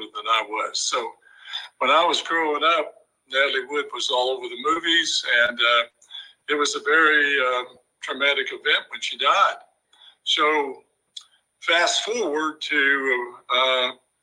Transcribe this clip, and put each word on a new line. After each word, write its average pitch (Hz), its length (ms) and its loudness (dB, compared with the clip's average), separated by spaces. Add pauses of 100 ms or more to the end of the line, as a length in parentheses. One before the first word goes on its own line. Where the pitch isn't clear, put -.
(160)
than 107 140 -8
I 107 180 2
was. - 320 -6
So 117 320 -4 (680)
when 131 100 0
I 160 160 4
was 151 160 0
growing 156 420 -2
up, 160 440 0 (220)
Natalie 135 360 0
Wood 143 280 -4
was 117 160 -4
all 127 200 2
over 127 180 -4
the - 260 -2
movies, - 500 0 (240)
and, 120 120 -4
uh, 117 240 4 (680)
it 147 40 2
was 147 220 0
a 143 60 -4
very, 147 580 4
uh, 127 240 0 (380)
traumatic 135 500 -2
event 151 380 -2
when - 120 -14
she - 160 -6
died. 156 380 2 (680)
So 151 600 0 (800)
fast 170 420 2
forward 156 580 -2
to, 135 760 0 (140)
uh, 127 420 2 (320)